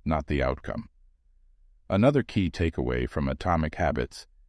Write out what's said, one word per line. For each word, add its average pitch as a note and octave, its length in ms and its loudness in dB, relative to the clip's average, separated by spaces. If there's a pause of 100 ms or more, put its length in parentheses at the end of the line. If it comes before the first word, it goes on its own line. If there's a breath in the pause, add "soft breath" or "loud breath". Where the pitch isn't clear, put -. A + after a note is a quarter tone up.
not D2+ 220 0
the C#2 160 0
outcome. - 440 -4 (1040)
Another A#2+ 320 4
key F#2 300 0
takeaway B1 580 -2
from C#2+ 180 -2
Atomic D#2 460 0
Habits D2 540 -4 (220)